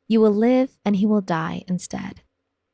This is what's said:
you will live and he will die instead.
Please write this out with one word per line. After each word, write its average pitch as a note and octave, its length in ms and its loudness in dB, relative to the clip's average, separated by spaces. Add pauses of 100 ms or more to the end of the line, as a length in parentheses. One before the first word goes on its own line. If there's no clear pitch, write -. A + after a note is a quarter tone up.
you A3 140 2
will G#3+ 140 4
live B3+ 500 0
and G#3 120 0
he G3+ 100 0
will G#3 160 0
die E3+ 440 -6
instead. - 560 -8 (520)